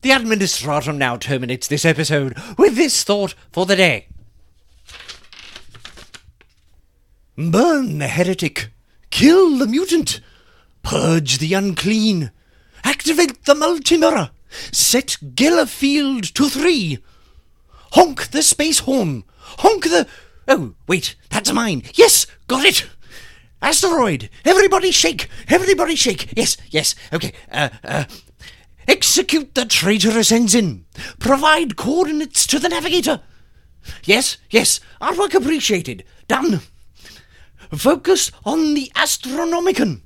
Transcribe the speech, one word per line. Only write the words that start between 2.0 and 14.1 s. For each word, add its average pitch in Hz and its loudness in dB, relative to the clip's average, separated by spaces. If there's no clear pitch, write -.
with 320 4
this 269 0
thought 202 -2
for 180 -2
the 185 0
day. 165 2
Burn 196 2
the 139 -4
heretic. 175 -2
Kill 330 6
the 254 0
mutant. 320 -2
Purge 160 0
the 160 -2
unclean. 196 0
Activate 294 0
the 285 6
multi-mirror. 311 0